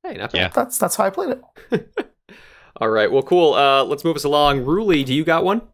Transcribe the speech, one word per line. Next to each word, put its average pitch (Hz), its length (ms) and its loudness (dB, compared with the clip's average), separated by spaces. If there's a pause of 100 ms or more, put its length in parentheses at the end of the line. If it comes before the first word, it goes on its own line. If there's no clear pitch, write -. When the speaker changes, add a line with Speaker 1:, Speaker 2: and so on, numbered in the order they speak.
Speaker 1:
Hey, - 120 -12
not 101 180 -8
Speaker 2:
Yeah. 175 140 0
Speaker 1:
bad. - 80 -8
Speaker 3:
That's, 254 220 -4
that's - 180 -2
how 208 100 -2
I 196 60 0
played 349 260 -6 (340)
it. - 300 -6
Speaker 1:
<laughs> - 80 -16 (720)
All 110 80 0
right. 107 220 2
Well, 131 120 2
cool. 170 320 4
Uh, 139 280 4
let's 139 220 -4
move 165 100 0
us - 80 -8
along. 143 420 2
Ruli, 165 400 0
do 131 80 -4
you 151 120 -2
got 165 180 0
one? 208 180 -2 (120)